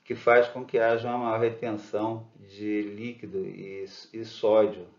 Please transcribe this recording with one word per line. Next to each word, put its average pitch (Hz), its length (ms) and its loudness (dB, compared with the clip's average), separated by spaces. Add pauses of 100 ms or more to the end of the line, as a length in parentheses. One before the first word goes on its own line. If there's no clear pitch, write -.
que 117 100 -6
faz 120 320 6
com 127 180 -10
que 123 140 0
haja 113 280 2
uma 120 120 -2
maior 113 200 0
retenção 113 880 -4 (120)
de 104 420 -4
líquido 104 640 -8
e, 98 400 -12 (260)
e 113 140 -10
sódio. 110 600 2 (120)